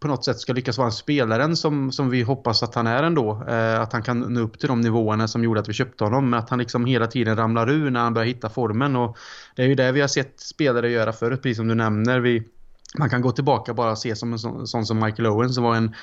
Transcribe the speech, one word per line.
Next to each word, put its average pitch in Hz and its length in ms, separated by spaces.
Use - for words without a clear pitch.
på 151 80
något 127 160
sätt 120 140
ska - 140
lyckas 123 260
vara 123 80
en 110 60
spelaren 139 640
som, 143 360
som 135 180
vi 127 120
hoppas 117 400
att 113 120
han 117 120
är 120 160
ändå. 127 460
Eh, 113 320
att 110 120
han 113 100
kan 120 180
nå 123 200
upp 110 180
till 147 100
de 120 120
nivåerna 110 480
som 117 160
gjorde 110 160
att 101 80
vi 107 40
köpte 113 320
honom, 127 260
men 120 80
att 113 120
han 123 80
liksom 120 280
hela 120 200
tiden 113 300
ramlar 113 340
ur 147 200
när 123 100
han 117 140
börjar 113 120
hitta 123 240
formen. 127 460
Och 117 200
det 131 60
är 127 40
ju 135 80
det 127 180
vi 143 80
har 139 80
sett - 320
spelare 120 500
göra 113 220
förut, 123 300
precis 120 140
som 113 120
du 113 60
nämner. 113 460
Vi, 120 240
man 151 120
kan 123 100
gå 123 120
tillbaka 135 400
och 110 40
bara 113 200
se 110 200
som 117 160
en 113 60
sån, 113 280
sån 113 200
som 110 120
Michael 110 280
Owen, 113 240
som 123 140
var 113 120
en 113 260